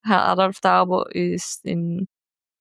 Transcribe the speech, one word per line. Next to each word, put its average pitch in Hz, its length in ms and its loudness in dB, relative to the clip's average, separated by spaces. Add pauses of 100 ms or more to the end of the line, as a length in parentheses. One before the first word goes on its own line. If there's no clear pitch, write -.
Herr 214 220 2
Adolf 190 340 0
Darbo 185 440 2
ist 175 600 -6
in 170 440 -4 (520)